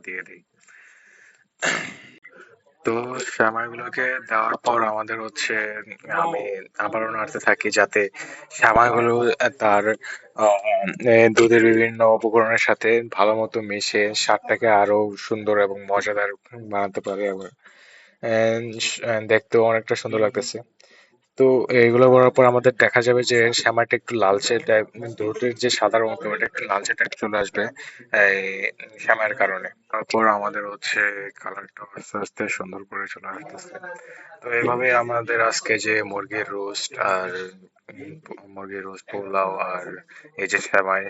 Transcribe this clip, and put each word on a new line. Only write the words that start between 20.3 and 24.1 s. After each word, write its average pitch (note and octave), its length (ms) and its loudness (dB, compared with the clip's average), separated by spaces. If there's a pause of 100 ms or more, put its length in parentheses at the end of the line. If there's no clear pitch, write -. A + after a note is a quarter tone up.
তো C3 320 4
এইগুলো B2 400 6
করার B2+ 200 8
পর C3 140 6
আমাদের B2 340 4
দেখা A#2+ 240 4
যাবে B2 200 2
যে A#2 300 2
সেমাইটা A#2 440 0
একটু - 180 -6